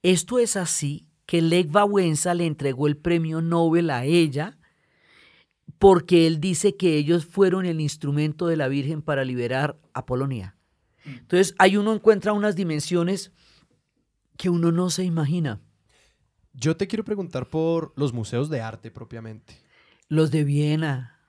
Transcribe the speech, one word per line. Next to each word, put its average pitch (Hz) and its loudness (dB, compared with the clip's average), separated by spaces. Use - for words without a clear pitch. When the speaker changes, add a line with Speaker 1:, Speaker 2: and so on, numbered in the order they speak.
Speaker 1:
Esto 185 2
es 233 0
así 156 -6
que 170 0
Lech 165 2
Wałęsa 185 2
le 175 -2
entregó 143 -2
el 147 0
premio 160 -2
Nobel 165 2
a 127 -4
ella 160 0
porque 175 6
él 160 0
dice 190 0
que 170 2
ellos 156 2
fueron 190 0
el 160 -2
instrumento 151 -4
de 165 0
la 143 -2
virgen 143 -4
para 139 -2
liberar 127 -4
a 123 -10
Polonia. 127 -6
Speaker 2:
Mm. 151 -18
Speaker 1:
Entonces, 175 0
ahí 190 6
uno 208 0
encuentra 208 2
unas 208 -2
dimensiones 175 -4
que 185 -4
uno 170 2
no 175 0
se 185 -4
imagina. 160 -2
Speaker 2:
Yo 143 -2
te 196 -4
quiero 214 -4
preguntar 185 -6
por 160 -2
los 135 -2
museos 120 -4
de 135 -6
arte 113 -12
propiamente. 113 -18
Speaker 1:
Los 156 2
de 151 2
Viena. 147 -2